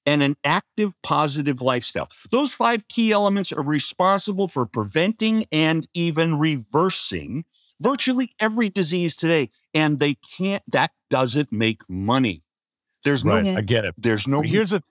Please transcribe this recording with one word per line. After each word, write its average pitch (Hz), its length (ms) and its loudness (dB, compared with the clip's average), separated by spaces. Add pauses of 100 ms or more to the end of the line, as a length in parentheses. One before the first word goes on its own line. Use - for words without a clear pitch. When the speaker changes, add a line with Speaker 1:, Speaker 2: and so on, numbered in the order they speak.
Speaker 1:
and 147 160 4
an 143 220 0
active, 202 580 -2
positive 143 600 -2
lifestyle. 123 480 -2 (200)
Those 262 220 0
five 233 360 0
key 226 240 0
elements 202 400 0
are - 120 -4
responsible 185 840 0
for 131 180 -2
preventing 202 840 0
and 156 420 2
even 165 440 0
reversing 147 1080 -2 (360)
virtually 254 580 0
every 220 300 0
disease 175 460 -2
today. 160 340 0 (240)
And 151 260 2
they 147 160 2 (220)
can't, 190 300 -4
that 143 240 0 (180)
doesn't 131 420 0
make 110 380 0
money. 98 540 0 (600)
There's 143 220 0
no 104 100 4
Speaker 2:
Right, 110 220 0
I 110 40 0
get 107 220 0
it. 87 140 -6
Speaker 1:
there's 110 300 0
no 139 140 2
Speaker 2:
But 151 80 -2
here's 196 200 2
the, 190 220 -2